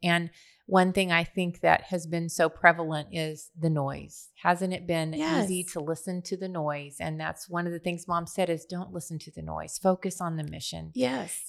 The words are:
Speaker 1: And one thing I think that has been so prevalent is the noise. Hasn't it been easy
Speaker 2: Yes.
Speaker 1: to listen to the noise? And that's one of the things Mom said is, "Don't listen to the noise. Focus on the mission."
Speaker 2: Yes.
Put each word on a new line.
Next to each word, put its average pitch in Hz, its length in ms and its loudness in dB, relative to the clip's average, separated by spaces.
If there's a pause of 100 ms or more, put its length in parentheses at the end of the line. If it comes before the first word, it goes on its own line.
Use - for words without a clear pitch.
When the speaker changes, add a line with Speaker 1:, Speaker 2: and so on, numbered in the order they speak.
Speaker 1:
And 170 280 2 (360)
one 185 260 6
thing 185 180 2
I 170 140 4
think 175 360 -2
that 165 220 6
has 170 240 -4
been 170 220 -2
so 165 200 4
prevalent 165 640 4
is 156 480 -6
the 165 120 2
noise. 143 580 -4 (160)
Hasn't 180 280 2
it 180 140 -6
been 160 260 0
easy 269 440 0
Speaker 2:
Yes. 180 160 -6
Speaker 1:
to 170 80 -4
listen 165 420 -4
to 185 140 -6
the 185 120 -4
noise? 147 520 -4
And 160 200 -4
that's 160 280 -6
one 175 180 -2
of 170 60 -4
the 170 80 -6
things 175 280 -6
Mom 170 180 0
said 180 220 0
is, 160 160 -2
"Don't 180 280 -8
listen 165 260 -8
to - 140 -16
the 160 100 -12
noise. 156 360 -6
Focus 185 420 2
on 170 160 -2
the 151 80 -4
mission." 156 500 -8
Speaker 2:
Yes. 254 540 -2